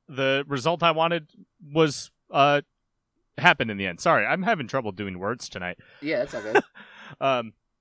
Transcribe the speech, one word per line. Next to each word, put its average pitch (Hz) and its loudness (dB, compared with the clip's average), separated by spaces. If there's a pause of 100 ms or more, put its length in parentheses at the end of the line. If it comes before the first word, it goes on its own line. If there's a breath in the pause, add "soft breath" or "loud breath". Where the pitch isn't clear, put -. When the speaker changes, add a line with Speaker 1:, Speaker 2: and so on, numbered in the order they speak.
Speaker 1:
the 135 -2
result 143 -2
I 170 4
wanted 160 0 (440)
was, 156 2 (200)
uh, 143 4 (760)
happened 131 4
in 101 -4
the 98 -4
end. 87 -6
Sorry, 139 4
I'm 156 -2
having 175 -2
trouble 117 -4
doing 95 -8
words 107 -6
tonight. 90 -8 (220 soft breath)
Speaker 2:
Yeah, 147 -4
that's - -4
all 113 -8
good. 107 2
Speaker 1:
<laughs> - -20 (480 loud breath)
Um, 123 0 (280)